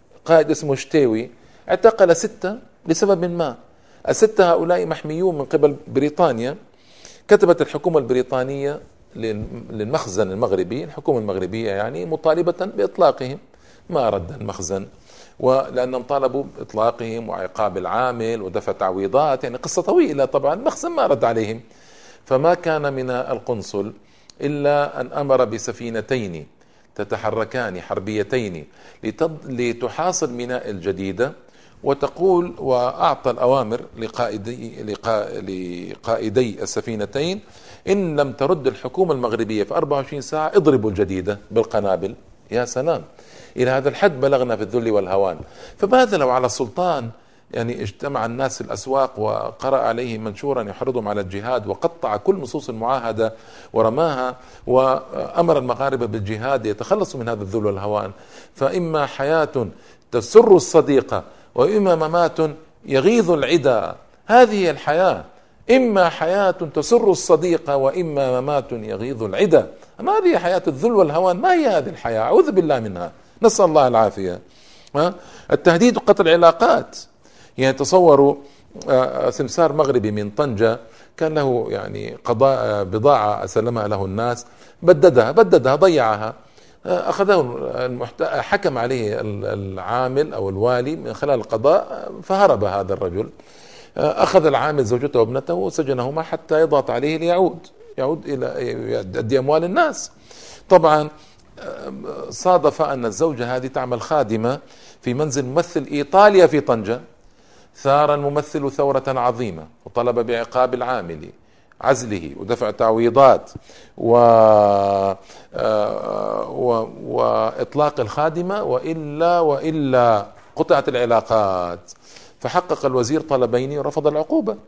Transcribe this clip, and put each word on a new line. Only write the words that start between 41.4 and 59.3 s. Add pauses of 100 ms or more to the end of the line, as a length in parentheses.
بالقنابل". (360)
يا
سلام، (560)
إلى
هذا
الحد
بلغنا
في
الذل
والهوان. (380)
فماذا
لو
على
السلطان، (420)
يعني،
اجتمع
الناس
في
الأسواق
وقرأ
عليهم
منشورا
يحرضهم
على
الجهاد
وقطع
كل
نصوص
المعاهدة (400)
ورماها، (320)
وأمر
المغاربة
بالجهاد
ليتخلصوا
من
هذا
الذل
والهوان؟ (440)
فإما
حياة (440)